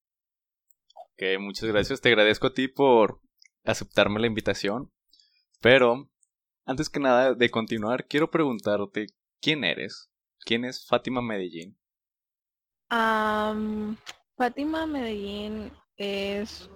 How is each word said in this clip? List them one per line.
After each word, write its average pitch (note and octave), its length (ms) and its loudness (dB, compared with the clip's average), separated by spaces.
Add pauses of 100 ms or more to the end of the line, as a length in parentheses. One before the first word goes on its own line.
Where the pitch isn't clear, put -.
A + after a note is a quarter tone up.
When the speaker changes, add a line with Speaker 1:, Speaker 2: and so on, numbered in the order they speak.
(1120)
Speaker 1:
Ok, F#2+ 260 -2
muchas G2+ 300 -6
gracias. G#2 320 0
Te B2+ 80 4
agradezco G#2+ 380 4
a B2 60 -6
ti C3 140 -2
por B2 540 4 (420)
aceptarme G#2 560 0
la A#2 80 2
invitación. G#2 640 -4 (680)
Pero, B2+ 480 4 (560)
antes C3+ 240 -6
que D3+ 100 -6
nada C3 340 4
de A#2+ 160 2
continuar, A2+ 580 -4
quiero D#3 240 0
preguntarte, G#2+ 760 -2 (340)
¿quién D3 240 -2
eres? - 460 -6 (360)
¿Quién A#2 200 -2
es B2+ 220 -12
Fátima B2 340 -2
Medellín? F#2+ 560 -8 (1120)
Speaker 2:
Am, G#3+ 1080 -2 (400)
Fátima D4 500 -4
Medellín G#3+ 840 -8 (240)
es G3+ 800 -6